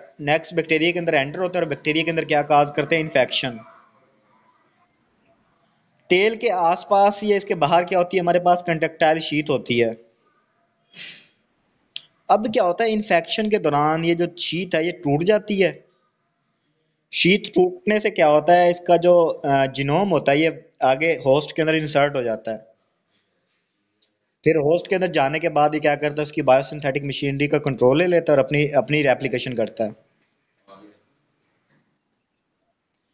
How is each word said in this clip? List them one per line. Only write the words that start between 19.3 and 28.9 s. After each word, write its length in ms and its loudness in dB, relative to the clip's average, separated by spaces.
जीनोम 440 -2
होता 220 0
है 80 2
ये 300 -2
आगे 280 2
होस्ट 440 0
के 60 0
अंदर 140 0
इंसर्ट 400 0
हो 80 -4
जाता 280 -6
है। 60 -8
फिर 120 4
होस्ट 320 0
के 80 -2
अंदर 120 0
जाने 320 -2
के 100 -4
बाद 240 2
ये 60 -4
क्या 160 0
करता 260 -4
है? 20 -4
उसकी 180 -6
बायोसिंथेटिक 640 0
मशीनरी 440 -2
का 100 2
कंट्रोल 400 2
ले 100 2
लेता 240 2
है 60 4
और 80 4
अपनी, 220 0
अपनी 340 0